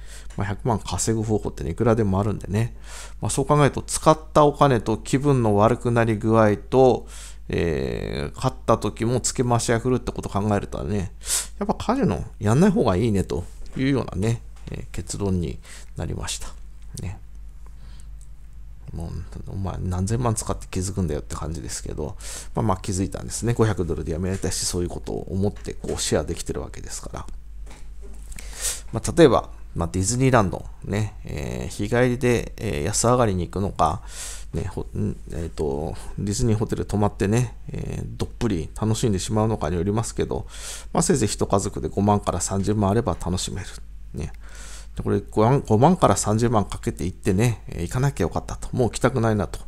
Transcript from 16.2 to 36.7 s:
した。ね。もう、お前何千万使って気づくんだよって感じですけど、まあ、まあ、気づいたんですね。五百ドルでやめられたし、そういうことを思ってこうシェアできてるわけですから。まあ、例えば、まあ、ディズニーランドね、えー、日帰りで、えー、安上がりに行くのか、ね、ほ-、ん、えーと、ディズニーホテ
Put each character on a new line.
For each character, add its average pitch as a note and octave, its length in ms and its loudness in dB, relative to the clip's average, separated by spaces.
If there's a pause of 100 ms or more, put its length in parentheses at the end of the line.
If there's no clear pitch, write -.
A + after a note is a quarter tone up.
し - 120 -6
た。 - 100 -8 (540)
ね。 F#2 160 -8 (1800)
も E2 140 -8
う、 - 20 -8 (420)
お F#2+ 40 -8
前 F#2+ 220 -4
何 F#2 300 -2
千 A#2 140 2
万 A2+ 120 2
使 - 160 -4
っ F#2+ 60 0
て - 140 -10
気 F#2+ 80 -2
づ F#2 160 -2
く F#2+ 80 0
ん E2+ 40 2
だ D2+ 80 -2
よ C#2+ 60 -2
っ - 20 -12
て - 140 -8
感 D#2 160 -4
じ D#2+ 80 -6
で - 80 -10
す - 140 -8
け - 100 -6
ど、 - 240 -6 (380)
ま - 80 2
あ、 - 20 2
ま G2 100 4
あ、 - 40 -2
気 - 140 -4
づ F#2 120 0
い - 60 -2
た - 100 -6
ん - 60 -8
で - 40 -8
す - 140 -6
ね。 A#2 80 2
五 A2+ 140 6
百 F#2+ 180 2
ド D#2+ 100 0
ル D2+ 100 -4
で E2 80 -4
や D#2 60 -2
め F#2 120 -2
ら F#2+ 60 -2
れ F#2 40 -6
た F#2 100 0
し、 - 140 -2
そ - 160 0
う - 20 0
い F2 40 0
う - 20 -4
こ - 120 -6
と - 120 -6
を - 180 -6
思 F#2+ 200 2
っ - 20 -12
て - 220 -8
こ - 240 -4
う - 20 -4
シ - 160 2
ェ E2 40 4
ア D2+ 40 -2
で E2 100 -4
き - 80 -8
て - 120 -4
る C#2 80 -4
わ - 80 -10
け - 100 -12
で - 80 -12
す - 140 -8
か - 100 -10
ら。 - 140 -8 (1700)
ま A2 140 -4
あ、 A#2 80 -2
例 E3 100 10
え C#3+ 40 10
ば、 F2 220 4 (240)
ま E2 100 -2
あ、 E2 80 -4
デ F#2 80 0
ィ - 20 2
ズ A2+ 140 0
ニ C3 140 4
ー - 20 4
ラ A#2+ 80 8
ン F#2+ 100 2
ド - 140 -6 (200)
ね、 G#2 300 -2 (100)
え C2 420 -6
ー、 - 20 -8
日 G#2 220 -6
帰 B2 220 4
り B2 60 -2
で、 B2 380 2
え D2 240 -2
ー、 D2 40 -2
安 G#2 240 0
上 B2 100 6
が A#2+ 80 6
り G2 80 2
に F2 120 0
行 - 120 -6
く - 20 0
の G2 100 0
か、 D#2+ 300 2 (540)
ね、 - 80 -2
ほ-、 - 200 -6 (140)
ん、 G#2 200 -2 (160)
え E2 140 -6
ー - 40 -6
と、 D2+ 440 -2 (240)
デ G2 120 -2
ィ G2 40 0
ズ - 120 2
ニ G#2+ 80 4
ー - 20 2
ホ A2 100 0
テ - 100 -2